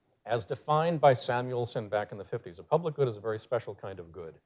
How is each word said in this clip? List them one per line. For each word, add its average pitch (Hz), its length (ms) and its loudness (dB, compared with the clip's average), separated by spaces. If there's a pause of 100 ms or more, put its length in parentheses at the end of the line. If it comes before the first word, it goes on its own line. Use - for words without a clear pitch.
(260)
As 110 200 -2
defined 151 560 0
by 143 120 10
Samuelson 123 760 -2
back 104 220 0
in 110 60 -12
the 95 60 -10
fifties, 92 360 -10
a 90 40 -16
public 160 320 0
good 139 120 2
is 107 100 -6
a 101 40 -16
very 110 180 -4
special 113 340 -4
kind 98 260 -12
of 85 120 -16
good. 82 240 -14 (100)